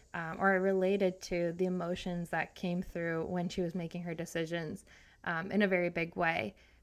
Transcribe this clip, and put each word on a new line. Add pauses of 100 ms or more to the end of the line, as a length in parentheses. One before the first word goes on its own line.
(140)
um,
or
related
to
the
emotions
that
came
through
when
she
was
making
her
decisions, (400)
um,
in
a
very
big
way. (280)